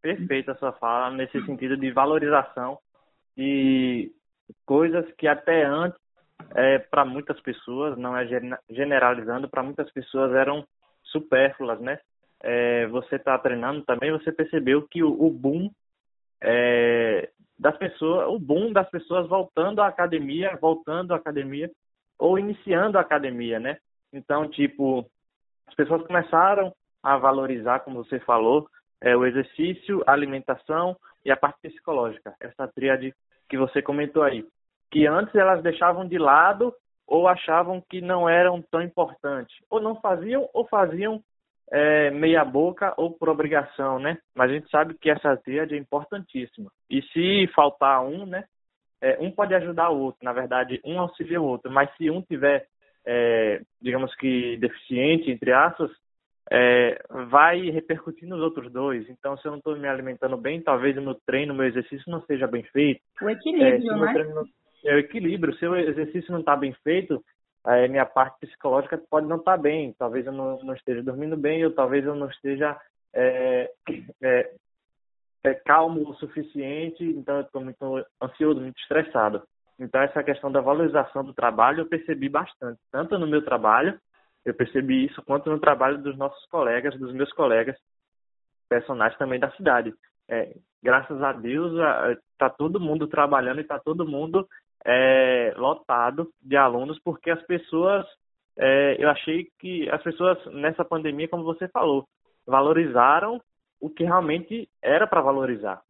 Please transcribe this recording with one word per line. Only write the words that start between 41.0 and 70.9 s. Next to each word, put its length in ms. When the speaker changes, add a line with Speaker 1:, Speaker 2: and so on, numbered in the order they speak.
Speaker 1:
é, 380
meia 340
boca 520
ou 140
por 200
obrigação, 680
né? 200
Mas 160
a 40
gente 160
sabe 240
que 160
essa 280
tríade 360
é 40
importantíssima. 920
E 140
se 520
faltar 500
um, 220
né? 180
É, 180
um 120
pode 240
ajudar 360
o 80
outro, 240
na 100
verdade, 520
um 160
auxilia 400
o 40
outro, 280
mas 240
se 140
um 120
tiver, 440
é, 560
digamos 340
que 440
deficiente, 720
entre 200
aspas, 400
é, 480
vai 300
repercutir 580
nos 120
outros 320
dois. 360
Então, 300
se 80
eu 60
não 80
tô 160
me 120
alimentando 480
bem, 240
talvez 360
o 60
meu 120
treino, 260
o 40
meu 100
exercício 440
não 120
seja 240
bem 180
feito. 360
Speaker 2:
O 80
equilíbrio, 440
Speaker 1:
É, 60
se 100
o 40
meu 120
Speaker 2:
né? 60
Speaker 1:
treino 220
não, 100
é 100
o 40
equilíbrio. 580
Se 100
o 100
exercício 560
não 100
tá 140
bem 260
feito, 400
é, 220
minha 180
parte 340
psicológica 600
pode 160
não 120
tá 180
bem. 420
Talvez 280
eu 60
não, 300
não 120
esteja 280